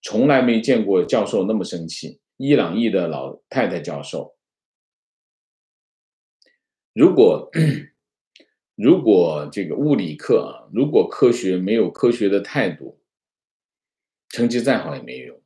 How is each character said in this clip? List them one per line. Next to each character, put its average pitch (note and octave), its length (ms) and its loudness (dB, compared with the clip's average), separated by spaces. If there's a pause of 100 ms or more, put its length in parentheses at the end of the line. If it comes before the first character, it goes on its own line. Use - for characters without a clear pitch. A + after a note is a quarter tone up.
从 A2+ 240 0
来 C#3 160 4
没 A#2 180 2
见 A#2 240 0
过 F#2+ 200 2
教 G#2+ 220 0
授 G2 180 -2
那 G#2+ 100 -2
么 G2 100 -4
生 E2+ 220 -10
气。 - 340 -14 (160)
伊 C#3 180 0
朗 F#2 240 0
裔 A#2 100 0
的 F#2 180 -2
老 C2+ 320 -8 (120)
太 A#2 180 -2
太 F2+ 120 -6
教 D2 220 -10
授， - 320 -10 (2500)
如 E3+ 200 6
果， F#2 360 4 (640)
<clears throat> - 600 -20
如 C#3+ 280 4
果 E2+ 500 2
这 G2 140 -6
个 D#2 100 -6
物 C#3+ 180 2
理 E2+ 220 -4
课 - 260 0
啊， - 300 -16
如 C3+ 180 0
果 A2 160 2
科 - 240 2
学 F#2 280 -2
没 F#2+ 160 -2
有 G#2 160 0
科 - 200 0
学 A2 200 0
的 G2 100 0
态 G#2 300 -4
度， C#2 280 -16 (1300)
成 A#2+ 180 -2
绩 A#2+ 100 -2
再 A#2+ 200 0
好 D#2 180 -8
也 C#2 60 -14
没 C2 160 -14
用。 B1+ 280 -18